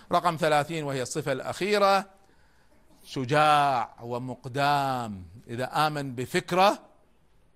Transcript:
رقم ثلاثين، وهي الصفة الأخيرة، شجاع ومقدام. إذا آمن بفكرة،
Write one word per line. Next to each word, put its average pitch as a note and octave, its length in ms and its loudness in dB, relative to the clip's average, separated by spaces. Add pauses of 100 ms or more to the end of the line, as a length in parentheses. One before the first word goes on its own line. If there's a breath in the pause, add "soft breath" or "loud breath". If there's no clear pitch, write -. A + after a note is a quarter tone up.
(120 soft breath)
رقم F3 280 2
ثلاثين، D3+ 440 2
وهي C#3 180 -4
الصفة C#3 300 -4
الأخيرة، G3 720 2 (1000 soft breath)
شجاع C#3+ 960 2
ومقدام. B2 1200 -4 (220)
إذا B2+ 400 -2
آمن C#3+ 280 -6
بفكرة، F3+ 640 0 (760)